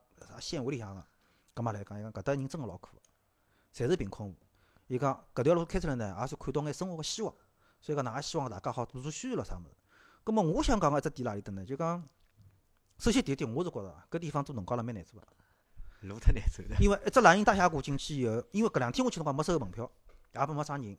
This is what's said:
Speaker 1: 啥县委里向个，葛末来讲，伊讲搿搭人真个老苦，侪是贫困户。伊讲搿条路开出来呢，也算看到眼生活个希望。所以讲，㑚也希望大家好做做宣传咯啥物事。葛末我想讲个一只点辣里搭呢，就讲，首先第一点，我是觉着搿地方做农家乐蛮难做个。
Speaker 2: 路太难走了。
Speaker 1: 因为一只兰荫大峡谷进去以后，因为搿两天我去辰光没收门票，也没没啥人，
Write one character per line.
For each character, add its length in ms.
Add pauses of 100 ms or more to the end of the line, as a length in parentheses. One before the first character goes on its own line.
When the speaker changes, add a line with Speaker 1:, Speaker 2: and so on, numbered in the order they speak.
(240)
Speaker 1:
啥 140
县 240
委 100
里 60
向 160
个， 100 (480)
葛 80
末 120
来 100
讲， 160
伊 20
讲 120
搿 80
搭 120
人 140
真 140
个 40
老 120
苦， 200 (760)
侪 160
是 80
贫 120
困 200
户。 40 (540)
伊 100
讲 240 (120)
搿 100
条 100
路 120
开 120
出 120
来 60
呢， 260
也 60
算 120
看 140
到 80
眼 120
生 160
活 60
个 80
希 200
望。 120 (460)
所 120
以 40
讲， 80
㑚 100
也 60
希 160
望 120
大 80
家 140
好 140
做 160
做 100
宣 200
传 120
咯 0
啥 140
物 60
事。 120 (480)
葛 80
末 100
我 220
想 160
讲 100
个 80
一 40
只 80
点 160
辣 100
里 60
搭 100
呢， 140
就 100
讲， 260 (960)
首 140
先 100
第 120
一 20
点， 180
我 80
是 80
觉 120
着 120 (160)
搿 80
地 140
方 100
做 140
农 100
家 120
乐 40
蛮 140
难 80
做 160
个。 80 (800)
Speaker 2:
路 100
太 140
难 180
走 200
了。 100
Speaker 1:
因 100
为 160
一 40
只 100
兰 180
荫 60
大 100
峡 140
谷 140
进 160
去 240
以 40
后， 160 (100)
因 120
为 60
搿 100
两 100
天 140
我 80
去 40
辰 100
光 100
没 80
收 160
门 100
票， 220 (420)
也 120
没 80
没 100
啥 140
人， 220